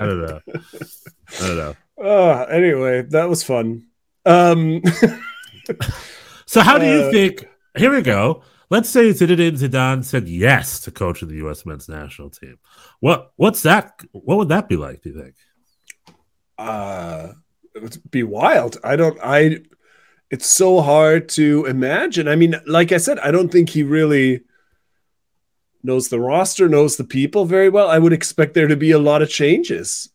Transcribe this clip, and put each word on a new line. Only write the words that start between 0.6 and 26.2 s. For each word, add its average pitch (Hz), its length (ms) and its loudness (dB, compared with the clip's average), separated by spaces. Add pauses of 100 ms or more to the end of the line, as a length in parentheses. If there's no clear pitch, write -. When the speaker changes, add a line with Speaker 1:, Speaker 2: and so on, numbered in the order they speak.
Speaker 1:
don't 87 100 -6
know. 76 180 -10 (220)
Speaker 2:
Uh, 185 520 2
anyway, 131 540 0
that 156 260 -2
was 165 120 -4
fun. 113 440 -6 (400)
Um, 170 640 4
<laughs> 170 40 4 (1500)
Speaker 1:
So - 160 4
how 240 160 6
do - 80 0
you - 180 2
Speaker 2:
uh, 139 80 -2
Speaker 1:
think? 196 340 0 (320)
Here 226 140 4
we 277 100 2
go. 117 420 -2 (260)
Let's 226 200 0
say 233 220 4
Zinedine 170 460 2
Zidane 131 460 -2
said 120 240 -4
yes 98 540 0
to - 100 -16
coaching 85 380 -8
the 78 60 -14
U 78 140 -10
S 76 160 -14
men's 76 220 -16
national 73 440 -18
team. - 260 -20 (420)
What, - 380 -2
what's 202 260 0
that? 185 300 0 (180)
What 143 260 -4
would 202 120 -2
that 180 180 -2
be 95 80 -4
like, 71 260 -10
do - 80 -16
you 71 120 -16
think? 65 140 -20 (1200)
Speaker 2:
Uh, 95 720 -12 (440)
it 110 80 -20
would 113 160 -18 (140)
be 127 120 -4
wild. 120 600 0
I 123 140 -2
don't, 160 260 0
I, 151 360 2 (680)
it's - 180 -10
so 185 340 4
hard 156 480 2
to 151 360 0
imagine. 151 640 -2
I 147 80 0
mean, 165 200 4 (120)
like 165 240 2
I 180 60 4
said, 175 220 -4
I 143 120 -2
don't 175 200 2
think 170 180 2
he 156 140 -2
really 139 580 0 (1400)
knows 127 260 -2
the 120 100 -4
roster, 175 480 0